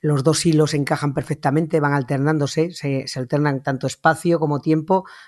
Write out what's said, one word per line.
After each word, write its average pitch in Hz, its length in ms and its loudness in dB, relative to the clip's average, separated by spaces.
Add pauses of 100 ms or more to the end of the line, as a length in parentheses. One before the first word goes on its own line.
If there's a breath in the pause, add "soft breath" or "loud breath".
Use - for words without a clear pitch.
los 147 240 2
dos 156 220 2
hilos 156 260 4
encajan 143 400 -2
perfectamente, 151 680 -2
van 143 120 2
alternándose, 143 800 0
se, 139 360 -4
se - 120 -10
alternan 139 440 -2
tanto 135 240 -4
espacio 160 540 0
como 147 200 0
tiempo 160 440 2 (240 loud breath)